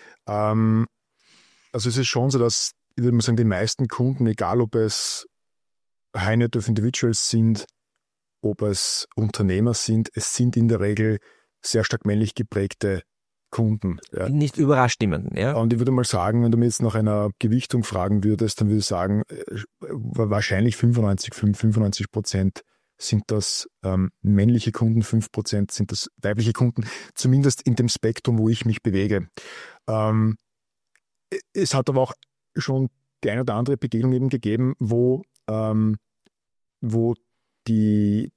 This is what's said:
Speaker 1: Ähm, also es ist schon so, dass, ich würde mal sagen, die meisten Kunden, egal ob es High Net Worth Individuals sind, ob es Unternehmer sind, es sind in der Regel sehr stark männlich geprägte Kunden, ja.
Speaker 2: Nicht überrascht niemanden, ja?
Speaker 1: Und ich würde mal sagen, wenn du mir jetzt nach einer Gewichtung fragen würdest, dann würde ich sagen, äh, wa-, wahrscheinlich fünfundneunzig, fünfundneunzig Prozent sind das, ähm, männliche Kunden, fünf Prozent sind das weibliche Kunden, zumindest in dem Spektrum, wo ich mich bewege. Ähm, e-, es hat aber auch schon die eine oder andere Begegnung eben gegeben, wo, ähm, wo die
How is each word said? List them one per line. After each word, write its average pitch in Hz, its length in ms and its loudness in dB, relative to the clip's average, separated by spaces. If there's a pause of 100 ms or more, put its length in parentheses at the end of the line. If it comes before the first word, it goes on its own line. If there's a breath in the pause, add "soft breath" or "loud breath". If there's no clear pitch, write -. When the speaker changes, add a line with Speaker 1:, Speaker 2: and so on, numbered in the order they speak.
(260 loud breath)
Speaker 1:
Ähm, 110 600 2 (840 soft breath)
also 117 180 -2
es 117 80 -2
ist 131 100 0
schon 127 220 0
so, 131 80 2
dass, - 340 0 (240)
ich 120 80 -2
würde 120 120 4
mal 113 60 4
sagen, 117 140 0
die 117 80 4
meisten 110 440 0
Kunden, 127 380 0
egal 104 340 0
ob 113 140 0
es - 520 -2 (920)
High 98 200 2
Net 120 180 2
Worth 113 140 -2
Individuals 113 640 0
sind, 113 360 2 (760)
ob 107 200 -4
es - 440 -2 (100)
Unternehmer 107 580 0
sind, 113 400 0
es - 200 -6
sind 123 220 0
in 117 120 4
der 113 120 2
Regel 104 380 0 (440 soft breath)
sehr 110 220 0
stark - 200 -4
männlich 104 300 0
geprägte 98 680 -4 (480)
Kunden, 107 480 0 (140)
ja. 95 160 -4
Speaker 2:
Nicht 147 280 0
überrascht 135 440 2
niemanden, 92 360 -2
ja? 120 180 -2
Speaker 1:
Und 113 180 2
ich 117 60 2
würde 123 140 2
mal 127 120 2
sagen, 107 380 0
wenn 117 80 4
du 117 60 4
mir 117 80 4
jetzt 120 180 0
nach 113 120 0
einer 104 440 2
Gewichtung 117 460 0
fragen 98 400 0
würdest, 107 360 0
dann 107 80 4
würde 107 100 2
ich 101 80 -2
sagen, 98 420 0
äh, 104 340 -10 (180)
wa-, 113 500 -4
wahrscheinlich 104 460 0
fünfundneunzig, 113 580 2
fünfundneunzig 104 760 0
Prozent 95 520 -4 (340)
sind - 320 -2
das, - 400 -2 (140)
ähm, 95 280 0 (120)
männliche 107 500 2
Kunden, 113 300 2
fünf 107 300 -2
Prozent 104 380 -2
sind - 220 -4
das - 240 -8
weibliche 107 360 0
Kunden, 120 340 0 (280 loud breath)
zumindest 135 480 2
in 120 140 2
dem 120 120 2
Spektrum, 117 500 -2
wo 110 100 2
ich 113 160 0
mich 110 180 0
bewege. 98 460 0 (580 loud breath)
Ähm, 110 500 0 (920)
e-, - 100 -6 (120)
es 196 220 0
hat 131 160 0
aber 131 100 0
auch 131 120 -2 (440)
schon 135 320 -2 (340)
die 117 80 -2
eine 120 120 -2
oder 120 120 -2
andere 123 220 0
Begegnung 123 360 -2
eben 127 160 0
gegeben, 127 500 0
wo, 123 440 0 (240)
ähm, 110 520 0 (840)
wo 117 340 0 (540)
die 107 680 2